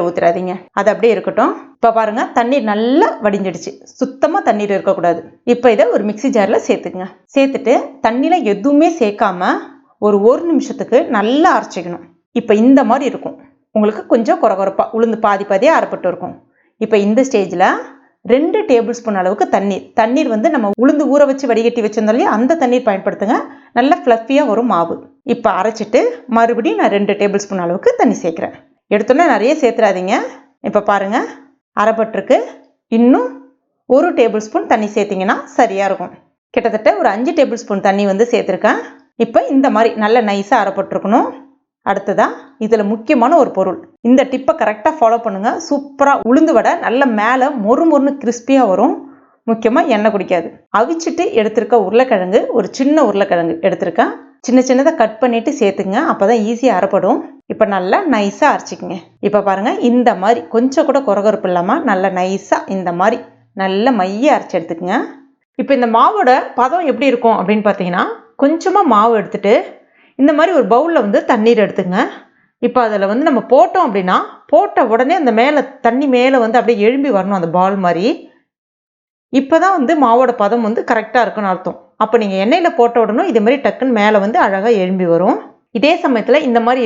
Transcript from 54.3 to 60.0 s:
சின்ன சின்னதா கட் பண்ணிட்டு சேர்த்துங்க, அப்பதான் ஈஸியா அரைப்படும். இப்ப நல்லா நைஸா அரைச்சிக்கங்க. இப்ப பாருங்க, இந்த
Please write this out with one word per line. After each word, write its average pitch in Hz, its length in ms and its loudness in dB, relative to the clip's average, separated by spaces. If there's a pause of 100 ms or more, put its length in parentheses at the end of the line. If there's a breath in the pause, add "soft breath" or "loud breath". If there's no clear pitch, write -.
சின்ன 254 200 4
சின்னதா 269 340 2
கட் - 220 -2
பண்ணிட்டு 233 280 0 (100)
சேர்த்துங்க, 196 360 0 (140)
அப்பதான் 220 400 2
ஈஸியா 240 260 0
அரைப்படும். 196 420 0 (340)
இப்ப 214 200 0
நல்லா 190 240 0 (160)
நைஸா 208 400 0
அரைச்சிக்கங்க. 180 460 -8 (280)
இப்ப 202 220 0
பாருங்க, 196 240 -2 (160)
இந்த 240 200 2 (120)